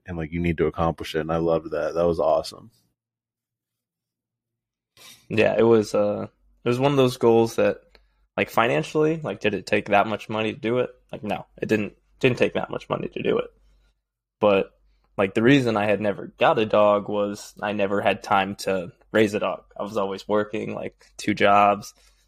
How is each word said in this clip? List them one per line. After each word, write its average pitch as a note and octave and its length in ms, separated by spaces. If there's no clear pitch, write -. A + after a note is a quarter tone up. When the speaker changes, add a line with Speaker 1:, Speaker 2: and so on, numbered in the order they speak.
Speaker 1:
And, F2 120
like, D#2+ 140
you E2+ 80
need E2+ 200
to D#2 80
accomplish E2 460
it. D#2+ 60
And D#2+ 140
I E2 40
loved E2 340
that. D#2 240
That E2+ 120
was E2 140
awesome. D#2 500
Speaker 2:
Yeah, G#2 280
it A2+ 60
was, A2+ 320
uh, G#2 320
it - 60
was B2 100
one C#3+ 120
of C#3+ 60
those B2+ 200
goals A2+ 380
that, G#2 260
like, G2+ 120
financially, D#3 760
like, G2+ 160
did G#2 140
it F#2 120
take G#2+ 220
that G2+ 200
much G#2+ 220
money A2 240
to - 60
do A#2+ 200
it? A#2+ 100
Like, - 120
no, G2 220
it - 60
didn't, G#2+ 260
didn't B2 180
take G2 160
that - 160
much - 200
money - 200
to - 140
do A2+ 140
it. - 120
But, G2+ 320
like, G2 160
the A2 100
reason A#2+ 340
I G#2 80
had G#2 160
never F#2 260
got C3+ 220
a G#2+ 60
dog G#2 440
was G#2 520
I G#2 120
never G2+ 280
had G2+ 220
time G2 340
to F#2 340
raise G#2+ 220
a G#2 60
dog. F#2+ 240
I - 60
was G#2 140
always G2 300
working, G#2+ 460
like, - 320
two - 160
jobs, G2+ 600